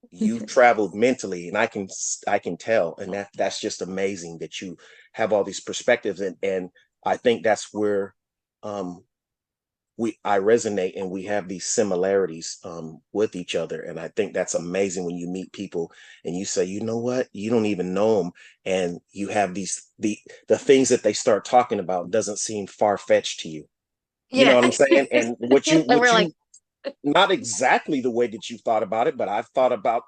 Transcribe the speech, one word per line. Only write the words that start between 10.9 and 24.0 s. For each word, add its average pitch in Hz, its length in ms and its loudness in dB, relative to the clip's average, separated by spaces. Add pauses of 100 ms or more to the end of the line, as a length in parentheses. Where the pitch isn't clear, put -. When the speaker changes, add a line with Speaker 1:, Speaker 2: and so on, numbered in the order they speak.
Speaker 1:
and 95 140 -6
we 92 140 -8
have 101 240 -4
these 92 180 -10
similarities, 95 1000 -2
um, 82 380 -14 (100)
with 104 240 -2
each 90 180 -10
other. 82 280 -4
And 82 180 -10
I 82 80 -10
think 98 260 -4
that's 90 200 -4
amazing 90 500 -2
when 85 120 -6
you 87 120 -8
meet 92 240 -10
people 87 400 -8 (320)
and 85 100 -6
you 95 120 -6
say, - 180 -2
"You 98 160 -6
know 113 180 -4
what? 123 340 -2
You 104 180 -6
don't 113 160 4
even 90 280 -2
know 107 260 4
'em." 90 120 -4 (320)
And 92 360 -2 (120)
you 98 160 -6
have 98 260 0
these, - 440 -8
the, 107 200 -2 (300)
the 117 100 6
things 135 300 4
that 123 140 2
they 104 100 2
start 104 320 0
talking 120 340 4
about 90 320 -4
doesn't 104 280 -2
seem 104 280 -6
far-fetched 104 760 0
to 82 100 -10
you. 76 180 -12 (680)